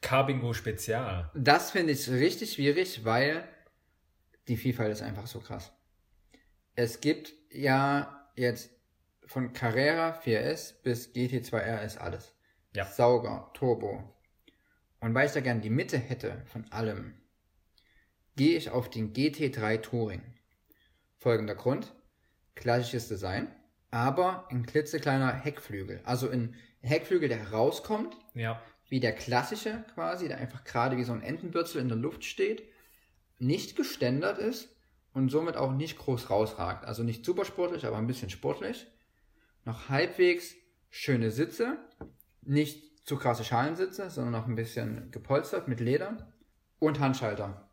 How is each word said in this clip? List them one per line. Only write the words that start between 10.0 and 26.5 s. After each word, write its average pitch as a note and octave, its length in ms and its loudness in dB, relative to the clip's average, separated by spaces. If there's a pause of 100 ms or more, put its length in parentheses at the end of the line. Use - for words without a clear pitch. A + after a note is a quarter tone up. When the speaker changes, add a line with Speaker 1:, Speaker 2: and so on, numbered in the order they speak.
Speaker 2:
vier A2+ 280 0
S - 400 -4
bis A#2+ 320 -2
G B2 160 0
T B2 120 0
zwei A2+ 180 -2
R G#2 240 -2
S G#2 140 -8
alles. - 380 -10 (400)
Speaker 1:
Ja. G2 100 0
Speaker 2:
Sauger, A#2+ 680 4
Turbo. G#2+ 600 0 (880)
Und A2+ 140 0
weil C3+ 140 6
ich C#3 40 0
da D3 80 2
gern B2 220 2
die G#2+ 80 -4
Mitte C#3+ 280 2
hätte A#2 500 -4
von - 240 -12
allem, G#2 420 -4 (1200)
gehe D#3 220 6
ich - 140 -4
auf A#2+ 180 0
den A2 240 -4
G C#3+ 180 2
T C#3+ 180 -2
drei A2 280 0
Touring. A2 440 -2 (960)
Folgender G#2+ 380 2
Grund. - 380 0 (640)
Klassisches A#2+ 520 0
Design, G2 400 -4 (420)
aber F3+ 600 2
ein B2 160 -2
klitzekleiner C3+ 680 2
Heckflügel. G2+ 720 -8
Also B2 260 0
ein A#2+ 240 -2 (280)